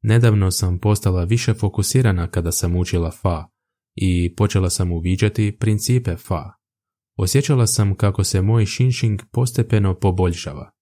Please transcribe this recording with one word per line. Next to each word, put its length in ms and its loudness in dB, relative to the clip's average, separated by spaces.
Nedavno 480 4
sam 280 -2
postala 460 0
više 300 0
fokusirana 760 0
kada 220 -2
sam 240 -2
učila 340 -2
fa 340 -4
i 420 0
počela 340 2
sam 220 -2
uviđati 680 -2
principe 560 0
fa. 360 -8
Osjećala 500 2
sam 280 0
kako 300 0
se 180 -2
moj 240 2
shinshing 540 -2
postepeno 640 0
poboljšava. 760 -2